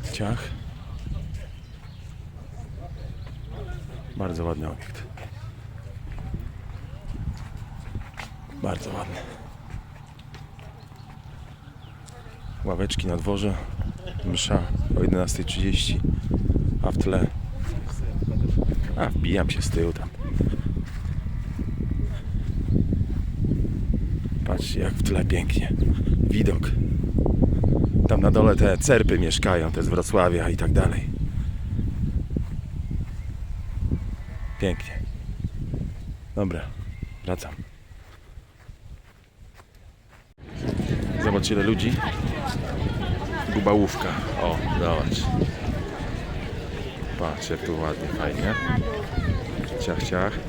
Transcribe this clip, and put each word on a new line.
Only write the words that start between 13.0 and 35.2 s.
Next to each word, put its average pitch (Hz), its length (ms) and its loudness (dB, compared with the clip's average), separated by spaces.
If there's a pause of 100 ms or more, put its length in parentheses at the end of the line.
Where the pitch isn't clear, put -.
na 85 100 2
dworze. 101 360 0 (720)
Msza - 360 2 (380)
o 90 40 6
jedenastej 92 420 2
trzydzieści. - 540 2 (840)
A 90 80 2
w 95 60 0
tle. 95 300 4 (1700)
A, - 120 2
wbijam 87 400 2
się - 120 0
z - 80 0
tyłu 82 240 2
tam. - 160 -4 (4000)
Patrzcie, - 340 0
jak - 140 2
w - 100 2
tle 92 220 4
pięknie. - 480 4 (560)
Widok. 101 420 4 (1400)
Tam 104 140 6
na 98 100 8
dole 107 240 8
te 98 220 6
cerpy 107 420 6
mieszkają, 82 520 4
te 82 120 0
z - 60 2
Wrocławia 87 600 4
i 82 80 2
tak - 140 2
dalej. - 380 4 (3500)
Pięknie. - 400 0 (1400)